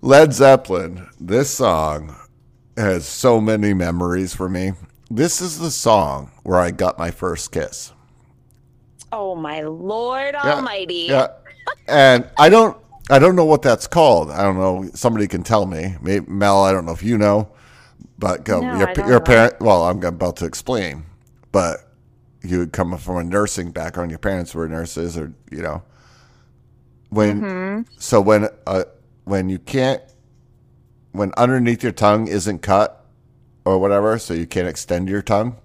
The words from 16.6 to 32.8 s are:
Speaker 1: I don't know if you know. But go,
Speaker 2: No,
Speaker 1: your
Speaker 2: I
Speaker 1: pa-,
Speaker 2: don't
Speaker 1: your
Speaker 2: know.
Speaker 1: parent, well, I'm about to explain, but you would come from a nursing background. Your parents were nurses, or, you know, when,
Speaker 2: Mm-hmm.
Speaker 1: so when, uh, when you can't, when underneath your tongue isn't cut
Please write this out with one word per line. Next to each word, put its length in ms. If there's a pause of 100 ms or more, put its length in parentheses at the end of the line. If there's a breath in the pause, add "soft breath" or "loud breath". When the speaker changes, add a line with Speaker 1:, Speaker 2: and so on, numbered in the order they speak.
Speaker 1:
I 80
don't 140
know 60
if 120
you 120
know. 340 (680 soft breath)
But 260
go, 160
Speaker 2:
No, 180
Speaker 1:
your 100
Speaker 2:
I 60
Speaker 1:
pa-, 80
Speaker 2:
don't 60
Speaker 1:
your 100
Speaker 2:
know. 60
Speaker 1:
parent, 360
well, 240
I'm 200
about 320
to 100
explain, 580 (480)
but 260 (640)
you 160
would 140
come 260
from 180
a 80
nursing 480
background. 380
Your 80
parents 360
were 140
nurses, 500
or, 140 (180)
you 120
know, 200 (1300 soft breath)
when, 320
Speaker 2:
Mm-hmm. 400 (160)
Speaker 1:
so 220
when, 280 (180)
uh, 180 (400)
when 240
you 100
can't, 440 (1080)
when 240
underneath 460
your 100
tongue 360
isn't 320
cut 440 (600)